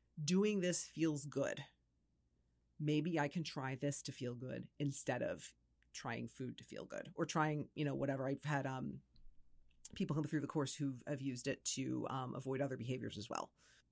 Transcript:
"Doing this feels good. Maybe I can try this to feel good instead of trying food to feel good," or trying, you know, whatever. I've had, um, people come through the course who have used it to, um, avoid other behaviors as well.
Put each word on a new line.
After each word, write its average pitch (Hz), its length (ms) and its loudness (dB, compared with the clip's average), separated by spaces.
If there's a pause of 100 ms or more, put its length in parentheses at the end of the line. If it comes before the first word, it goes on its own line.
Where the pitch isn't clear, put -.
(240)
"Doing 190 360 6
this 175 240 4
feels 151 400 2
good. 139 400 0 (1120)
Maybe 151 400 4
I 147 80 4
can 170 160 0
try 135 320 -2
this 143 280 0
to 131 100 -6
feel 123 240 -4
good 123 320 -6 (100)
instead 139 420 0
of 87 320 -2 (400)
trying 117 360 -4
food 123 300 -8
to - 60 -14
feel - 200 -8
good," - 320 -8
or 165 100 0
trying, 151 480 2
you 156 100 0
know, 139 120 0
whatever. 135 320 0
I've 139 160 -2
had, 143 200 2
um, 135 360 -4 (960)
people 147 180 2
come 151 120 2
through 151 160 0
the 143 40 -2
course 139 300 0
who 139 180 0 (140)
have 143 120 -2
used 131 280 -2
it - 160 -2 (100)
to, 127 340 0
um, 131 280 -2
avoid 131 240 -2
other 131 160 0
behaviors 127 420 -2
as 101 100 -6
well. - 220 -2 (420)